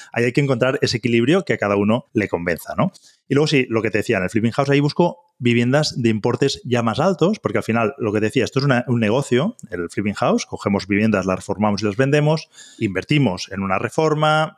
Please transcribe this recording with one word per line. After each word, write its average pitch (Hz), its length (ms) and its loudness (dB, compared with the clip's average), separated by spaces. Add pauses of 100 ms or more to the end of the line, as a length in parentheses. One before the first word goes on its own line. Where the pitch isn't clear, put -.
(140)
ahí 120 100 0
hay 123 80 0
que 147 100 0
encontrar 131 400 0
ese 123 160 0
equilibrio 120 460 2
que - 100 -2
a 107 40 -2
cada 101 180 0
uno 104 380 2
le 101 160 0
convenza, 87 480 -4
¿no? 165 160 -2 (340)
Y 143 80 -2
luego 147 120 2
sí, 139 220 2
lo 113 120 0
que 107 100 -2
te 110 60 0
decía, 107 200 0
en 90 60 -2
el 90 60 -2
flipping 110 220 0
house - 180 0
ahí 143 100 4
busco 147 460 0 (140)
viviendas 123 600 0
de 113 80 4
importes 120 540 0
ya 120 180 0
más 113 180 -2
altos, 185 400 2
porque 107 200 -2
al 98 40 -2
final, 113 360 0
lo 110 120 -2
que 104 80 0
te 107 80 2
decía, 113 160 0
esto - 140 -6
es 135 80 -4
una, 123 220 2
un 120 120 0
negocio, 127 560 0 (140)
el 87 200 -6
flipping 101 260 -4
house, 175 320 0
cogemos 98 400 -2
viviendas, 101 400 2
las 92 80 2
reformamos 101 480 -2
y - 20 0
las 98 100 -2
vendemos, 147 540 2 (300)
invertimos 101 720 0
en 95 100 -8
una 95 160 0
reforma, 156 800 0